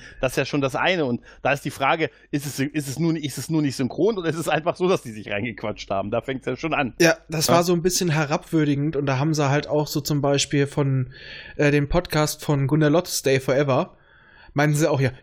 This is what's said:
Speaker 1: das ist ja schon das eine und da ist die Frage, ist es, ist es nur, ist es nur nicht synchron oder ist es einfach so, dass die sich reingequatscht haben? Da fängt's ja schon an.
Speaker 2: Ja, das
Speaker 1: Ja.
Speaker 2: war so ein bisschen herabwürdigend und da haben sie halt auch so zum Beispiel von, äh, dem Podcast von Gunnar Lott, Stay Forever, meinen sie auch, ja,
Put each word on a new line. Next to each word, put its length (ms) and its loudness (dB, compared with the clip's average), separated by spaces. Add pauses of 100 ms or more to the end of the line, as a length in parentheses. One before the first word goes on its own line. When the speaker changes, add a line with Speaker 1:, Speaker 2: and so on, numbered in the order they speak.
(220)
Speaker 1:
das 120 0
ist 40 -4
ja 80 0
schon 160 -2
das 160 -2
eine 280 0
und 160 -2 (200)
da 100 0
ist 140 -2
die 60 -6
Frage, 380 0 (220)
ist 140 -4
es, 140 -8
ist 280 -2
es 120 -8
nur, 180 2
ist 200 -6
es 120 -12
nur 120 2
nicht 140 0
synchron 420 0
oder 120 -2
ist 80 -2
es 100 -4
einfach 300 0
so, 100 0
dass 140 2
die 100 -14
sich 180 -12
reingequatscht 640 -6
haben? 180 -2
Da 120 -2
fängt's 240 -8
ja 100 -4
schon 180 -4
an. 280 -2
Speaker 2:
Ja, 140 4 (120)
das 200 -4
Speaker 1:
Ja. 80 4
Speaker 2:
war 80 4
so 100 2
ein 80 0
bisschen 300 0
herabwürdigend 840 0
und 120 -2
da 120 0
haben 140 2
sie 160 2
halt 180 0
auch 200 0
so 120 -2
zum 220 -2
Beispiel 460 2
von, 440 -2 (460)
äh, 140 4
dem 180 2
Podcast 560 0
von 220 2
Gunnar 240 4
Lott, 180 2
Stay 320 0
Forever, 560 0 (560)
meinen 200 2
sie 160 2
auch, 100 0
ja, 120 2 (100)